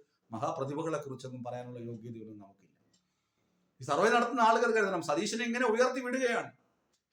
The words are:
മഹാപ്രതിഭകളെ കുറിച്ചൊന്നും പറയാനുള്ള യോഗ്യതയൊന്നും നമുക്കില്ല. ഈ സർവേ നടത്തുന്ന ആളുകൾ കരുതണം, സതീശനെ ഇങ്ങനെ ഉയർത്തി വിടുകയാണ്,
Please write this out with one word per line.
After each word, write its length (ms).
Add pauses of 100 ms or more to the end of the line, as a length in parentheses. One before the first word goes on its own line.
(320)
മഹാപ്രതിഭകളെ 680
കുറിച്ചൊന്നും 460
പറയാനുള്ള 360
യോഗ്യതയൊന്നും 580
നമുക്കില്ല. 320 (1120)
ഈ 20
സർവേ 260
നടത്തുന്ന 320
ആളുകൾ 300
കരുതണം, 300
സതീശനെ 440
ഇങ്ങനെ 200
ഉയർത്തി 340
വിടുകയാണ്, 520 (600)